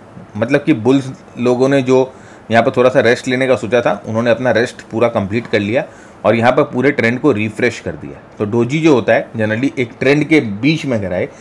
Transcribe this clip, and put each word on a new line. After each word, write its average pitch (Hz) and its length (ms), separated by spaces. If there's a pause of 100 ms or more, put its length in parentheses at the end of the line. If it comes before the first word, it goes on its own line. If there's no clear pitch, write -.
(360)
मतलब 135 300
कि 160 60
बुल्स 127 380 (280)
लोगों 123 300
ने 139 140
जो 127 320 (360)
यहाँ 113 140
पर 135 60
थोड़ा 123 200
सा 139 100
rest 117 280
लेने 131 180
का 127 100
सोचा 117 240
था, 165 260
उन्होंने 117 240
अपना 123 200
rest 110 320
पूरा 113 260
complete 107 380
कर 107 140
लिया 113 240 (400)
और 110 100
यहाँ 117 180
पर 147 100
पूरे 127 280
trend 120 300
को 143 120
refresh 110 480
कर 92 100
दिया। 73 320 (160)
तो 110 60
डोजी 120 360
जो 156 140
होता 113 180
है 135 200
generally 110 460
एक 120 120 (100)
trend 143 240
के 151 160
बीच 123 440
में 127 140
अगर 92 140
आए 110 160 (120)